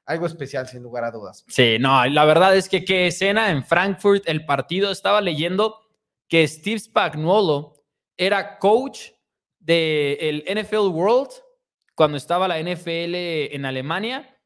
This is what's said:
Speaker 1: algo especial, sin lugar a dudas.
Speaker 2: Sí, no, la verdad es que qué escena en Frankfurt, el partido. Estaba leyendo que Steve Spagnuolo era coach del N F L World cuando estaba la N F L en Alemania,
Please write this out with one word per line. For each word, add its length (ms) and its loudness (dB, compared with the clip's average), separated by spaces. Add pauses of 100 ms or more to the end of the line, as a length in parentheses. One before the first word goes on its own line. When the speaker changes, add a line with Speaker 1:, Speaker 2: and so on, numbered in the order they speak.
Speaker 1:
algo 180 -4
especial, 420 -8
sin 140 -16
lugar 220 -8
a 80 -4
dudas. 360 -14
Speaker 2:
Sí, 320 2
no, 240 4
la 220 4
verdad 320 6
es 100 0
que 160 -2
qué 240 0
escena 440 0
en 120 -2
Frankfurt, 600 0
el 200 -2
partido. 460 -2
Estaba 300 0
leyendo 560 -2 (500)
que 200 4
Steve 320 -4
Spagnuolo 960 0 (420)
era 400 -2
coach 540 0 (480)
del 880 0
N 160 -4
F 140 -6
L 120 2
World 420 0 (680)
cuando 220 2
estaba 300 -2
la 120 -2
N 120 -6
F 340 -6
L 500 -6
en 100 -8
Alemania, 800 -6